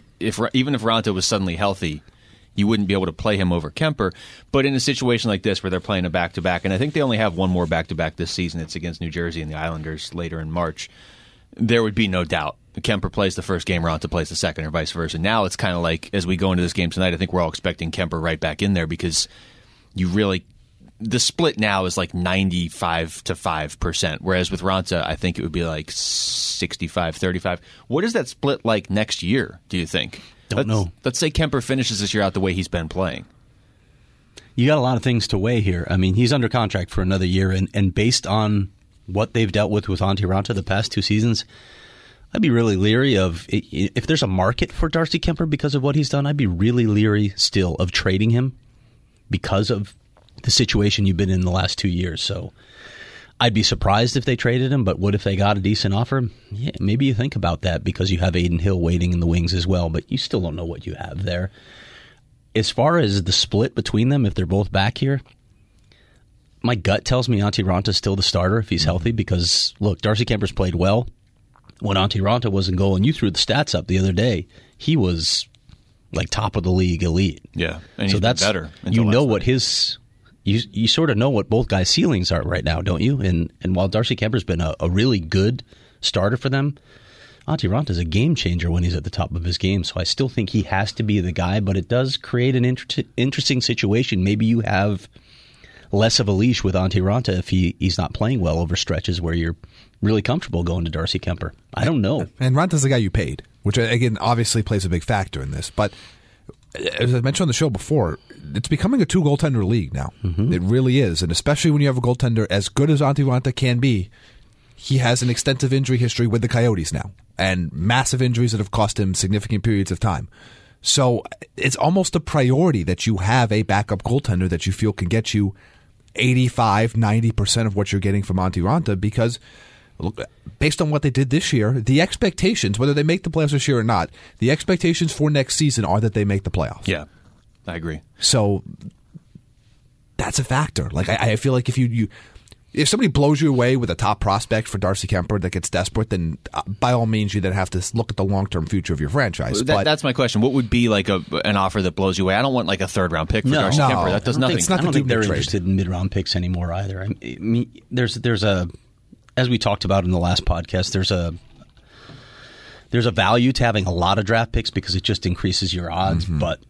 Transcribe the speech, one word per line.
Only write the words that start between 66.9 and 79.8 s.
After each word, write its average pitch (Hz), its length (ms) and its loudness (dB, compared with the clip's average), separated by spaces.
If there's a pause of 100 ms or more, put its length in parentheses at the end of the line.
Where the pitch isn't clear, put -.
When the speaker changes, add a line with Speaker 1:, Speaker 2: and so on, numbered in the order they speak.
Speaker 2:
tells 123 220 0
me 107 120 2
Antti 104 240 0
Raanta's 92 340 0
still 98 180 0
the 95 80 0
starter 92 340 2
if 107 120 -2
he's 85 120 0
Speaker 3:
Mm-hmm. - 80 0
Speaker 2:
healthy 90 220 0
because, 92 680 0
look, 101 220 0
Darcy 107 240 2
Kemper's 104 260 0
played 90 240 0
well. 101 320 2 (720)
When 98 180 0
Antti 98 240 2
Raanta 117 300 2
was 95 180 0
in 90 60 0
goal, 98 200 2
and 98 100 4
you 151 60 4
threw 110 200 0
the - 80 -2
stats - 360 0
up 80 120 -4
the 92 120 2
other 95 140 2
day, 98 340 0 (300)
he 160 180 0
was, 90 520 0 (640)
like, 82 160 -4
top 107 260 -2
of 98 80 0
the 92 80 0
league 90 320 2
elite. 87 380 0 (120)
Speaker 1:
Yeah, 80 260 -4
and - 20 -16 (160)
Speaker 2:
So - 60 -6
Speaker 1:
he's 98 100 0
been 101 80 0
Speaker 2:
that's, 120 220 0
Speaker 1:
better 92 260 -2 (140)
until 110 200 2
Speaker 2:
you 104 80 2
know 127 120 4
Speaker 1:
last 135 80 2
Speaker 2:
what 98 100 2
Speaker 1:
night. - 60 -4
Speaker 2:
his - 500 0 (460)